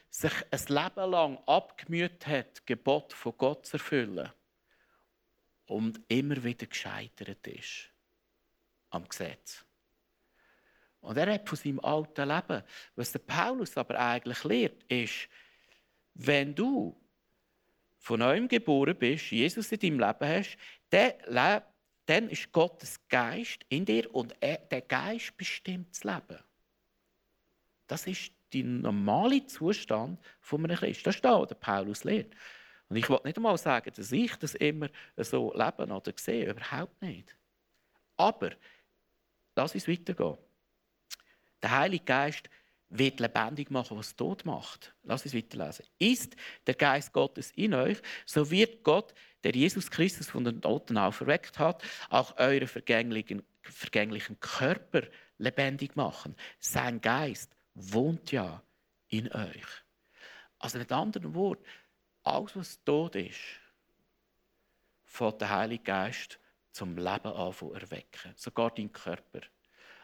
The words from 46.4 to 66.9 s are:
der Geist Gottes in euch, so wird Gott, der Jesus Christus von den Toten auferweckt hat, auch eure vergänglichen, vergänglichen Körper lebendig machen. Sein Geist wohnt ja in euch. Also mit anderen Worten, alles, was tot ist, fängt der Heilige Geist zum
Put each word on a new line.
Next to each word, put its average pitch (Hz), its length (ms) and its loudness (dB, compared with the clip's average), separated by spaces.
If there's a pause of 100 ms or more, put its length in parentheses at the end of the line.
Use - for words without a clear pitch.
der 131 80 4
Geist 143 380 4
Gottes - 400 2
in 202 220 2
euch, 156 240 2 (260)
so 151 260 2
wird 196 320 4
Gott, 170 300 4 (320)
der - 80 4
Jesus 156 380 2
Christus 165 380 0
von - 160 -2
den 117 180 -2
Toten 117 340 0
auferweckt - 640 2
hat, 160 240 2 (260)
auch - 300 2
eure 135 280 4
vergänglichen, 113 760 0 (180)
vergänglichen - 800 -4
Körper - 640 0 (340)
lebendig 139 600 -2
machen. - 380 -4 (240)
Sein 123 420 0
Geist 127 580 0 (200)
wohnt 120 540 0
ja 92 300 -4 (460)
in 110 240 -4
euch. 90 340 -8 (920)
Also 127 200 -6
mit 117 140 -6
anderen 165 420 -2
Worten, 190 300 -2 (580)
alles, 160 340 0
was - 280 -12
tot 156 320 0
ist, 87 220 -6 (1700)
fängt 110 360 -2
der 104 100 0
Heilige 110 340 0
Geist 98 540 -4 (340)
zum 90 240 -8